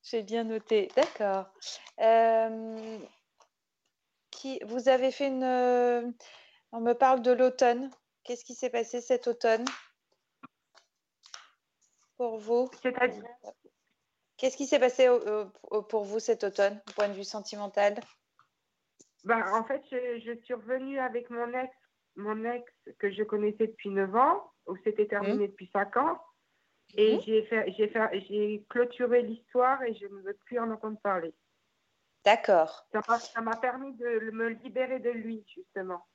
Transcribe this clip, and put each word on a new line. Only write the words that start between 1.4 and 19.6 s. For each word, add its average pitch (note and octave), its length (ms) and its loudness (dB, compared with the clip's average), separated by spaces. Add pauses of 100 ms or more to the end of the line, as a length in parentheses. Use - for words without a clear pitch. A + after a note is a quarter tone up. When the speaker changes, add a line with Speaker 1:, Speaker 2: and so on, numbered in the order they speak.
Speaker 1:
Euh, A3 1000 2 (1300)
qui, - 340 -10
vous A#3 240 -2
avez C4 220 4
fait C#4 160 -2
une, C4 160 -2
euh, B3 680 2 (600)
on A#3 80 -10
me A#3 140 2
parle C4 300 6
de B3 80 6
l'automne. B3+ 580 4 (340)
Qu'est-ce - 220 -10
qui B3+ 80 -16
s'est B3 160 -6
passé A#3 320 -4
cet B3 260 0
automne A#3 380 2 (2500)
pour A3+ 200 -4
vous ? A#3+ 320 0 (140)
Speaker 2:
C'est-à-dire ? B3 400 0 (1120)
Speaker 1:
Qu'est-ce B3+ 200 -2
qui C#4 100 -4
s'est C#4+ 120 4
passé B3 300 6
au, A#3+ 180 6
au, G#3+ 240 -4 (200)
au, G#3+ 100 0
pour G#3+ 220 -4
vous G#3 160 -4
cet A3 240 0
automne, G3+ 360 0 (100)
au - 40 -18
point G#3 140 0
de G3+ 60 -6
vue G3 100 -12
sentimental ? G#3 760 -2 (1200)
Speaker 2:
Ben, A3+ 200 0 (120)
en A3+ 80 0